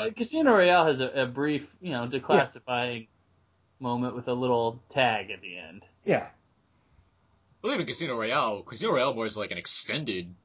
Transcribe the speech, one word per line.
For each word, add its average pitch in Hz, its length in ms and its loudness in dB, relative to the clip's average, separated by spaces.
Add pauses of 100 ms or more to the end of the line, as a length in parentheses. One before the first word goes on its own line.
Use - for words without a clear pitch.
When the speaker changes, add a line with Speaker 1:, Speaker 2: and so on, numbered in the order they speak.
Speaker 1:
out. 226 100 -6
Speaker 2:
Casino 269 360 2
Royale 180 340 6
has 135 140 2
a, 127 80 -2
a 131 180 0
brief, 143 400 -2 (160)
you 180 100 -8
know, 120 160 -4
declassifying 127 920 0
Speaker 3:
Yeah. 113 40 -20 (720)
Speaker 2:
moment 123 360 -2
with 123 120 -8
a 123 60 0
little 123 540 0
tag 110 420 0
at 92 120 -14
the 90 160 -16
end. 85 260 -18 (200)
Speaker 3:
Yeah. 143 240 0 (1300)
Speaker 1:
Well, 262 120 -2
even 175 120 -2
Casino 131 320 -6
Royale, 110 440 -2
Casino 190 300 -4
Royale 131 220 2
more 113 120 -2
is 107 100 -4
like 104 140 -6
an 92 80 -8
extended 95 760 -2 (100)